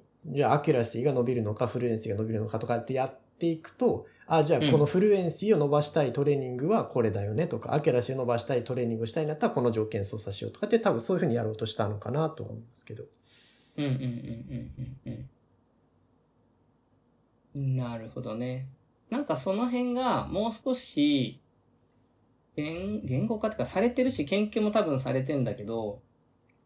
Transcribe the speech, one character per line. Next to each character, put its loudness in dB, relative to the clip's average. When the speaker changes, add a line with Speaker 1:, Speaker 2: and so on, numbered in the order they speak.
Speaker 1:
じ 0
ゃ 6
あ 6
ア 6
キ 4
ュ 6
ラ 2
シ -4
ー 0
が 4
伸 2
び 0
る 0
の 0
か、 0
フ -4
ル 0
エ 0
ン 0
シ -8
ー -2
が -2
伸 0
び -2
る 0
の -2
か -4
と -6
か 2
っ -6
て -4
や 0
っ -14
て 0
い 0
く -18
と、 0
あ、 6
じ 4
ゃ 6
あ 4
こ 8
の 6
フ 2
ル 6
エ 4
ン 0
シ -4
ー 6
ー 6
を 6
伸 4
ば 4
し -2
た 2
い 0
ト 0
レ 4
ー 2
ニ -2
ン -4
グ 0
は 2
こ 0
れ 4
だ -2
よ -2
ね 2
と -4
か、 -8
Speaker 2:
う -
ん。 4
Speaker 1:
ア 2
キ 2
ュ 6
ラ 4
シ -2
ー -4
を -4
伸 -2
ば 2
し -6
た 0
い 0
ト -4
レ 0
ー 0
ニ 0
ン -2
グ -4
を 0
し -8
た -2
い 0
ん -2
だ -2
っ -6
た 2
ら -4
こ 0
の 4
条 0
件 -2
操 -8
作 -8
し -10
よ -6
う -10
と -20
か -2
っ -8
て、 4
多 2
分 0
そ -2
う 2
い -2
う -
ふ -2
う 4
に 2
や 0
ろ -2
う -8
と -4
し -6
た 0
の -4
か -8
な 0
と -12
思 -10
う -10
ん -12
で -18
す -20
け -14
ど。 -12
Speaker 2:
う -4
ん 0
う 0
ん 2
う 0
ん 0
う -6
ん -8
う -10
ん -10
う -8
ん。 -2
な -4
る -14
ほ -10
ど -6
ね。 -6
な -2
ん -2
か 0
そ -2
の 0
辺 0
が 0
も 0
う -4
少 -2
し、 0
言-、 -6
言 0
語 -2
化 0
と -8
か -2
さ -2
れ 4
て 0
る 2
し、 -2
研 0
究 0
も 2
多 4
分 0
さ -2
れ 0
て -2
ん 0
だ -2
け -10
ど、 -6